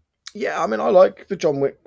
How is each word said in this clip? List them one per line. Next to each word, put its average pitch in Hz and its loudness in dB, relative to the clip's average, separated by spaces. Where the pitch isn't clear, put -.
Yeah, 202 -6
I 175 -2
mean, 214 -4
I 226 -2
like - 4
the 196 -6
John 151 -2
Wick 139 -2